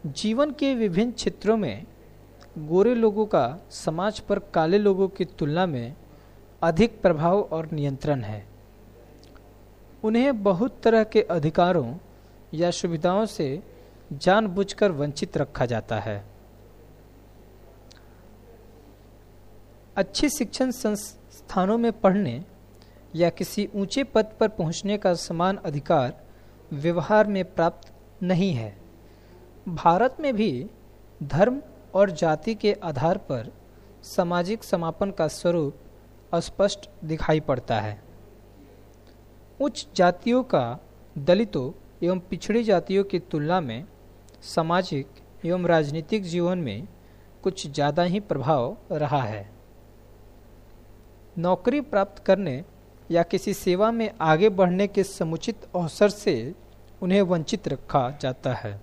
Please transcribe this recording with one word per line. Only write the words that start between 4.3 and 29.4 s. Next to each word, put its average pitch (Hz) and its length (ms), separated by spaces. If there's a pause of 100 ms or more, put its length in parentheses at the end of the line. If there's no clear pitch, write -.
काले 170 240
लोगों 196 300
की 185 180
तुलना 165 400
में 127 300 (680)
अधिक 175 400
प्रभाव 175 400
और 160 300
नियंत्रण 143 500
है। 104 240 (1600)
उन्हें 226 400
बहुत 202 400
तरह 226 200
के 214 180
अधिकारों 165 720 (600)
या 170 180
सुविधाओं 180 540
से 160 220 (680)
जानबूझकर 196 760
वंचित 143 460
रखा 139 280
जाता 113 340
है। 101 240 (3750)
अच्छी 247 320
शिक्षण 254 420
संस्थानों 208 1080
में 233 140
पढ़ने 185 520 (720)
या 170 140
किसी 196 460
ऊंचे 202 280
पद 214 360
पर 220 80
पहुंचने 196 500
का 190 160
समान 175 440
अधिकार 143 580 (580)
व्यवहार 175 540
में 196 180
प्राप्त - 480 (300)
नहीं 180 300
है। 110 220 (920)